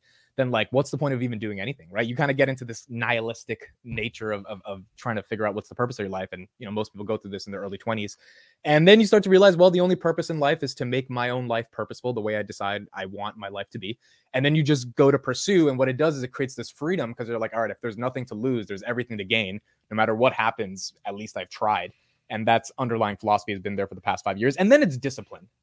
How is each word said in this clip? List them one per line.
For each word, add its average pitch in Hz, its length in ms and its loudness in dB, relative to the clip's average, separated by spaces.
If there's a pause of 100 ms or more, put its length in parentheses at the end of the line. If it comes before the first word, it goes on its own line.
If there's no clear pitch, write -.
(380)
then, 127 120 0
like, 110 220 0
what's 135 180 2
the 139 80 -6
point 139 160 -2
of 120 80 -2
even 120 160 -4
doing 104 220 -6
anything?" 98 320 -10
Right? 113 160 -2
You 120 80 -6
kinda 143 180 0
get 135 140 4
into 131 160 -4
this 117 260 -14
nihilistic 117 840 -4 (100)
nature 113 480 -6
of, 98 140 -6
of, 101 180 -12
of 98 200 -12 (120)
trying 113 220 -4
to 98 60 -4
figure 107 220 -4
out 101 80 0
what's 104 140 -8
the - 80 -18
purpose 123 240 -4
of 104 60 -4
your 95 60 -6
life. 95 200 -6
And, 92 160 -14 (120)
you 127 60 -16
know, 98 60 -10
most 107 220 -6
people 101 120 -12
go 110 120 -4
through 101 140 -14
this 98 140 -12
in 101 60 -16
their 98 100 -10
early 98 160 -10
twenties. 110 400 -6 (460)
And 151 240 6
then 214 120 10
you 214 80 4
start 208 160 6
to 196 60 -2
realize, 190 280 8
well, 180 140 8
the 180 100 2
only 185 140 4
purpose 165 340 -2
in 160 100 -4
life 147 220 2
is 139 140 -4
to 143 100 -4
make 127 240 -2
my 123 220 -2
own 127 160 -4
life 117 240 -2
purposeful 120 420 -6
the 113 80 -4
way 107 160 -2
I 104 60 -2
decide 101 500 -6
I 98 140 -8
want 101 300 -10
my 101 120 -10
life 101 220 -8
to 123 80 -12
be. 98 180 -10 (360)
And 131 120 0
then 151 100 2
you 160 80 2
just 131 320 0
go 139 160 8
to 135 80 2
pursue. 160 500 2
And 131 80 0
what 131 120 2
it 127 80 -4
does 156 180 2
is 131 80 -6
it 127 80 -8
creates 131 240 -6
this 117 140 -10
freedom, 147 440 -4
'cause 117 140 -8
you're 117 120 -4
like, 110 140 -4
"All 113 80 0
right, 107 100 -2
if - 100 -12
there's 113 160 -6
nothing 127 300 -4
to 113 80 -10
lose, 113 320 -2
there's 98 160 -10
everything 117 340 -4
to 101 80 -6
gain. 104 340 0 (300)
No 107 60 -8
matter 110 200 4
what 127 180 4
happens, 104 600 -4 (120)
at 101 100 -6
least 104 220 -12
I've 92 120 -10
tried." 104 420 -2 (380)
And 110 180 -2
that's 117 300 4
underlying 113 400 0
philosophy 104 340 0
has 98 80 -6
been 101 160 -6
there 98 120 -2
for 95 80 -16
the 92 40 -16
past 95 240 -2
five 98 140 -2
years. 127 180 0
And 196 160 4
then 294 120 8
it's 151 120 0
discipline. - 540 -8 (140)